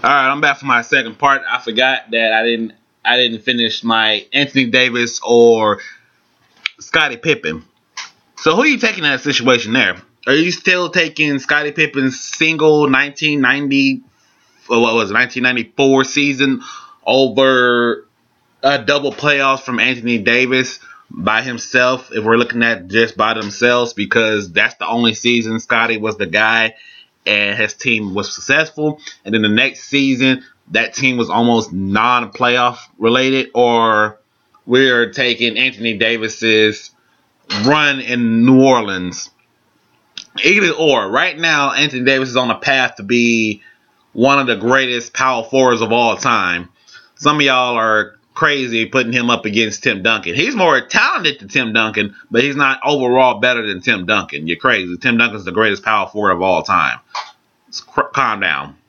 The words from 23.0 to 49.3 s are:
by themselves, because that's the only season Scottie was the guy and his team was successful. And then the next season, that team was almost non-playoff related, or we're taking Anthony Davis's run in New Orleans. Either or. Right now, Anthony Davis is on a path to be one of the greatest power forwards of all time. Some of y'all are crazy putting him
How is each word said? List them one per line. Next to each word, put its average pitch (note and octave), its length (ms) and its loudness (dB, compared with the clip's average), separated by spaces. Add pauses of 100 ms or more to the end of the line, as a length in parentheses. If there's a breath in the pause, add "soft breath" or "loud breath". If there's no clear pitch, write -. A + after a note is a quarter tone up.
by A2 200 0
themselves, A#2 580 0
because G#2 600 -2
that's G#2 240 0
the F2 120 -10
only A#2 240 0
season A2+ 480 -2
Scottie A2+ 380 -2
was A2 180 -4
the G#2 80 -4
guy A2 520 0 (500 loud breath)
and G#2 320 0
his G#2+ 160 -2
team G#2+ 400 -4
was G2+ 200 -6
successful. D3+ 680 -2 (200 loud breath)
And G#2 120 -6
then A2 80 2
the G#2+ 80 2
next B2 340 -2
season, C3 600 0 (260 loud breath)
that A2+ 240 -2
team B2+ 240 -2
was A#2 100 -2
almost A2+ 460 0
non-playoff A#2+ 1040 0 (180)
related, C3 560 0
or A2+ 640 4 (460)
we're B2 460 4
taking A#2 480 -2
Anthony A#2 400 -4
Davis's A2 920 0 (760)
run C#3+ 340 2
in A#2 460 0
New C3 180 6
Orleans. G2+ 640 0 (1120)
Either F3+ 280 2
or. C3+ 400 0
Right D3 260 -2
now, D3+ 360 0
Anthony C3 320 -2
Davis C3 260 0
is A#2+ 60 -4
on B2+ 140 0
a - 80 -2
path C3 380 -2
to G#2 60 -16
be A2+ 600 0 (520 soft breath)
one C3+ 240 2
of C3+ 80 0
the A#2 100 0
greatest B2 560 0
power C3 320 -2
forwards B2+ 380 2
of A2 100 -2
all A#2 240 2
time. F#2 540 -2 (460 loud breath)
Some D3 200 0
of D3 60 0
y'all B2+ 340 2
are A2 380 0 (180)
crazy B2+ 540 -2
putting A#2+ 260 -2
him A#2+ 180 -2